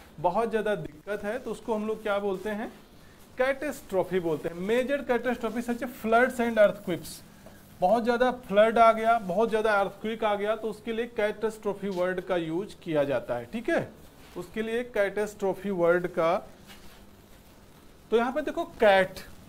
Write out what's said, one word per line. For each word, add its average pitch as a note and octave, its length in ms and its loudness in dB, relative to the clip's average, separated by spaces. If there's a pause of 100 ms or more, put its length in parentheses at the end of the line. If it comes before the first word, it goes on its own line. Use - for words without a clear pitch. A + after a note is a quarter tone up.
(200)
बहुत F#3+ 300 0
ज़्यादा G#3 240 0
दिक्कत G3+ 500 -8
है, G#3+ 140 -4
तो B3+ 120 -8
उसको A3 240 -6
हम G#3+ 120 -2
लोग G#3+ 160 -6
क्या G#3 160 0
बोलते G3+ 320 -4
हैं? G#3+ 220 -8 (680)
कैटेस्ट्रॉफी B3+ 800 -2
बोलते E3 280 -2
हैं। E3 80 -8 (120)
Major B3 300 0 (100)
catastrophe A#3+ 540 -2
such A#3+ 200 -4
as C4+ 80 -6 (120)
floods A#3 380 4
and A#3 180 0
earthquakes, F#3+ 640 2 (580)
बहुत G#3+ 240 4
ज़्यादा A#3+ 260 4 (160)
flood G#3+ 320 6
आ A3+ 140 10
गया, A3+ 260 4
बहुत G3+ 300 2
ज़्यादा G#3+ 320 2
earthquake A3 440 -4
आ G#3+ 100 2
गया, G#3 220 -2
तो A3 140 -6
उसके A#3 220 -10
लिए A3+ 140 -4
कैटेस्ट्रॉफी G#3+ 840 -4
word F3+ 300 -2
का F3+ 160 -2
यूज़ E3+ 460 -4
किया D3+ 220 2
जाता C3 300 -2
है, A#2+ 180 -6
ठीक A#3 160 -6
है? D#4+ 200 0 (480)
उसके F3+ 260 -8
लिए A3+ 200 -2 (120)
कैटेस्ट्रॉफी G3+ 760 -2
word F3 380 2
का, E3+ 280 2 (1700)
तो A3 60 2
यहाँ A#3+ 160 0
पे D4 100 -2
देखो D#4 220 -4 (160)
cat, F#3+ 400 4 (280)